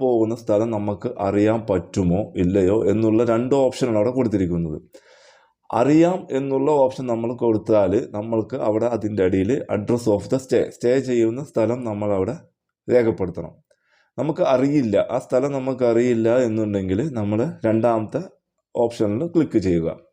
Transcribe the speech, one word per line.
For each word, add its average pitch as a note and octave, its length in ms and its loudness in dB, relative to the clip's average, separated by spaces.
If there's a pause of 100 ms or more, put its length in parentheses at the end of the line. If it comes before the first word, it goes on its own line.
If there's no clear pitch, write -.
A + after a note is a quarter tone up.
പോകുന്ന A2+ 400 2
സ്ഥലം A2 340 0
നമുക്ക് G#2 360 -4 (160)
അറിയാൻ G#2+ 420 2
പറ്റുമോ F#2 520 0 (220)
ഇല്ലയോ F#2+ 340 2 (160)
എന്നുള്ള A2 380 2
രണ്ട് B2+ 300 0
ഓപ്ഷനാണ് B2+ 400 0
അവിടെ B2 160 0
കൊടുത്തിരിക്കുന്നത്. F2 600 -2 (920)
അറിയാം D#3+ 500 4 (200)
എന്നുള്ള C3+ 300 -2 (140)
ഓപ്ഷൻ C3 300 -2
നമ്മൾ A#2 180 -4 (140)
കൊടുത്താൽ G#2 500 2 (240)
നമ്മൾക്ക് A2+ 400 -4 (100)
അവിടെ A2 280 0
അതിൻ്റെ G#2 320 -2
അടിയിൽ F#2+ 220 0 (260)
address A2+ 280 -2 (120)
of - 160 -8
the C3+ 120 -2
stay, A#2 180 2 (120)
സ്റ്റേ B2 180 0 (160)
ചെയ്യുന്ന A#2+ 320 0 (120)
സ്ഥലം A#2 360 0
നമ്മൾ G#2 300 -4
അവിടെ G#2+ 180 -2 (500)
രേഖപ്പെടുത്തണം. F#2+ 680 0 (640)
നമുക്ക് C#3 340 -2
അറിയില്ല, B2+ 440 2 (180)
ആ B2+ 120 0
സ്ഥലം C3+ 320 0
നമുക്ക് B2+ 340 -2
അറിയില്ല A#2 360 2 (200)
എന്നുണ്ടെങ്കിൽ G2+ 520 -2 (200)
നമ്മൾ G#2 180 -2 (300)
രണ്ടാമത്തെ A2+ 540 0 (580)
ഓപ്ഷനിൽ A#2 420 -2 (100)
ക്ലിക്ക് C#3+ 320 2
ചെയ്യുക. E2+ 240 0 (240)